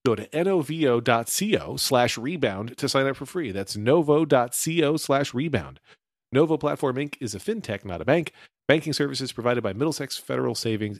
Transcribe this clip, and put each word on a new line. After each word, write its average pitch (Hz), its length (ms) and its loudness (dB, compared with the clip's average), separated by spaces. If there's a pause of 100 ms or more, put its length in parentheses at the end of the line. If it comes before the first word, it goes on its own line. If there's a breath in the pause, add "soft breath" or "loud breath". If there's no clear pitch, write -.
Go 120 120 4
to 107 180 -12
N 170 140 2
O 190 120 2
V 151 280 -2
O 120 120 4
dot 117 280 2
C 202 280 0
O - 200 -6
slash 123 420 2
rebound 120 600 -4
to 139 100 -4
sign 135 180 2
up 135 100 -2
for 139 100 -12
free. 147 260 -6
That's 98 240 -6
novo 147 480 4
dot 131 300 4
C 165 280 0
O 151 140 2
slash 139 380 0
rebound. 127 440 -2 (540 soft breath)
Novo 156 240 4
Platform 143 400 -2
Inc 147 240 -6
is 107 160 -6
a - 20 -10
fintech, 190 460 -6
not 87 160 -8
a 78 40 -8
bank. 156 280 2 (340 soft breath)
Banking 151 260 2
services 135 380 -2
provided 120 320 0
by 104 100 -2
Middlesex 139 460 -4
Federal 127 380 -4
Savings 107 440 -4